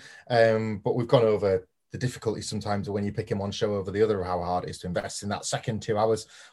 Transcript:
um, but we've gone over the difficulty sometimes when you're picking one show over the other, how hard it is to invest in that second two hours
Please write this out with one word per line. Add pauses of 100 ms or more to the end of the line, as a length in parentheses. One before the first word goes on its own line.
(280)
um,
but
we've
gone
over (260)
the
difficulty
sometimes
when
you're
picking
one
show
over
the
other,
how
hard
it
is
to
invest
in
that
second
two
hours (260)